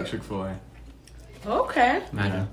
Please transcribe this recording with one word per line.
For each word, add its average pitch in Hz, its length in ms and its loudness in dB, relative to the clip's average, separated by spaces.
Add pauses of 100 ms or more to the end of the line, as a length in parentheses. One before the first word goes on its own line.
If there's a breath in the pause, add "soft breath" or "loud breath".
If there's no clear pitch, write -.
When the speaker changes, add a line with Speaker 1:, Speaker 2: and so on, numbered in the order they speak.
Speaker 1:
nugget. - 80 -6
Speaker 2:
Chick-fil-A. 95 460 -4 (880)
Speaker 1:
Okay. 311 560 4 (120)
Speaker 3:
Imagine. 98 260 0
Speaker 2:
Yeah. 101 140 0